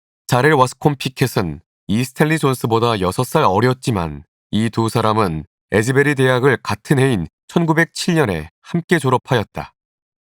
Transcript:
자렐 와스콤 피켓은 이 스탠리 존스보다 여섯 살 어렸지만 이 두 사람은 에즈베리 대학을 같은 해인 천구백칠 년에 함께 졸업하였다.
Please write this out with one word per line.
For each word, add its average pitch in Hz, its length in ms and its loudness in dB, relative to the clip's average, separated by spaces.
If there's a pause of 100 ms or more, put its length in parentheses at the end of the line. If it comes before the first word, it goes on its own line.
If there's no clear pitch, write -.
(260)
자렐 131 280 2
와스콤 135 420 0
피켓은 101 640 -4 (260)
이 113 180 0
스탠리 156 340 0
존스보다 117 640 0
여섯 92 240 -2
살 156 200 0
어렸지만 98 800 0 (300)
이 110 140 0
두 110 220 -2
사람은 107 560 0 (240)
에즈베리 135 440 2
대학을 127 480 2
같은 - 360 -2
해인 123 280 0 (220)
천구백칠 165 680 0
년에 95 340 -2 (100)
함께 - 380 -2
졸업하였다. 123 720 -2 (560)